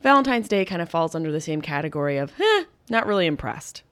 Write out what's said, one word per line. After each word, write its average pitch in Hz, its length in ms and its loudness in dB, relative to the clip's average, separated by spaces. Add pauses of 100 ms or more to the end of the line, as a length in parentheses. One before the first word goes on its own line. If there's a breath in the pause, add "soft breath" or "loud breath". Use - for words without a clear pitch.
Valentine's 262 480 4
Day 196 160 2
kind 185 160 -4
of 170 80 -4
falls 165 260 0
under 160 160 -2
the 151 120 -2
same 151 180 -4
category 147 560 -2
of, 139 240 -4
eh, 415 240 2 (240)
not 226 180 0
really 202 200 2
impressed. 147 640 -6